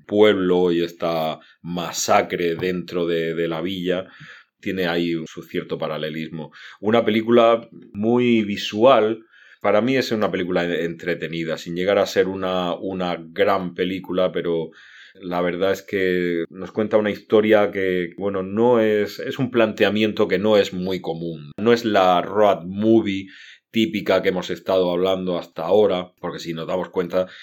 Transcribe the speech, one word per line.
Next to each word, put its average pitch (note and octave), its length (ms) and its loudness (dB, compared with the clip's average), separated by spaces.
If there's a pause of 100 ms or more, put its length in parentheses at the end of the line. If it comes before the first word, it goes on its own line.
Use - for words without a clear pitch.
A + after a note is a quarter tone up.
pueblo F#2 680 4
y E2+ 100 2
esta E2 560 -4 (220)
masacre F2 960 -2
dentro F2 500 -4
de, E2 280 -2
de E2 140 -2
la D#2+ 120 -4
villa F2+ 460 -4 (520)
tiene F#2 300 -4
ahí E2+ 260 0 (120)
su - 160 -16
cierto E2 340 -8
paralelismo. D#2 760 -8 (300)
Una A2 240 2
película A2+ 640 4 (240)
muy A#2 500 2
visual. A2 840 2 (340)
Para G#2 220 2
mí C3 140 0
es A#2+ 160 0
una G#2 180 0
película F2+ 340 -2
entretenida, E2 960 -4
sin E2+ 180 -10
llegar G2 220 2
a F#2+ 80 4
ser F#2+ 220 2
una, F#2 460 -2
una F#2 460 -4
gran F#2 540 0
película, F2+ 580 -2
pero E2 380 -4 (440)
la F2+ 260 -6
verdad F2+ 320 0
es F#2+ 100 -4
que F2+ 680 -2
nos F2+ 240 -14
cuenta A2 240 0
una G#2+ 140 2
historia G#2 600 4
que, F#2 460 -2
bueno, F#2+ 260 -4
no A2+ 380 2
es, G#2+ 400 0
es G#2+ 180 -8
un B2+ 120 -2
planteamiento G#2+ 760 2
que F#2 120 0
no G#2+ 180 4
es F#2+ 160 2
muy F#2 280 -4
común. E2 580 -8
No A2 140 4
es A#2 120 2
la F#2 380 4
road F#2+ 420 2
movie G2+ 640 2 (440)
típica G2 520 2
que F#2+ 80 2
hemos F2+ 200 -6
estado F#2 400 0
hablando F2+ 480 -2
hasta - 240 -10
ahora, F#2 580 2
porque D#2+ 200 -10
si E2 140 -10
nos D#2+ 120 -8
damos F2 220 -4
cuenta, F#2 400 -2 (140)